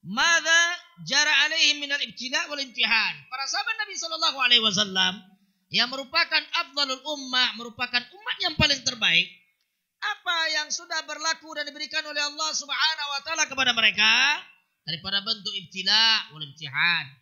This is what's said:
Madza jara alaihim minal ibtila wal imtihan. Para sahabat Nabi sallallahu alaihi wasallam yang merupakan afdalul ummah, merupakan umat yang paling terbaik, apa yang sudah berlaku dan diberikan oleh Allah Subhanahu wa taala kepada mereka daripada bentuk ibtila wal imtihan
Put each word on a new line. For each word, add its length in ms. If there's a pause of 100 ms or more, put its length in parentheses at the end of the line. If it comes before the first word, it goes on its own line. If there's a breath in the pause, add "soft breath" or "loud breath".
Madza 560 (440)
jara 400
alaihim 360
minal 200
ibtila 480
wal 80
imtihan. 560 (160)
Para 160
sahabat 320
Nabi 160
sallallahu 440
alaihi 240
wasallam 520 (560)
yang 200
merupakan 520 (200)
afdalul 400
ummah, 560
merupakan 400
umat 400
yang 160
paling 320
terbaik, 400 (720)
apa 400 (160)
yang 160
sudah 320
berlaku 560
dan 80
diberikan 400
oleh 160
Allah 320
Subhanahu 560
wa 160
taala 240
kepada 240
mereka 640 (480)
daripada 400
bentuk 320
ibtila 720
wal 160
imtihan 600 (160)